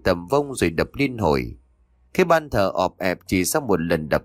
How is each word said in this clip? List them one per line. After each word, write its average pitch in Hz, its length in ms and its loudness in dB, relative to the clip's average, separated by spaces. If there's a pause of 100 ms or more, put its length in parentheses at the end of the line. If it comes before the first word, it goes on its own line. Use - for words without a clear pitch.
tầm 90 220 0
vông 139 280 0
rồi 87 160 0
đập 80 240 -2
liên 127 240 -2
hồi. 69 380 0 (580)
Cái 185 100 4
ban 160 260 2
thờ 101 240 2
ọp 90 240 -2
ẹp 90 280 -2
chỉ 92 180 0
sau 156 180 -2
một 90 180 0
lần 82 280 -2
đập 76 160 0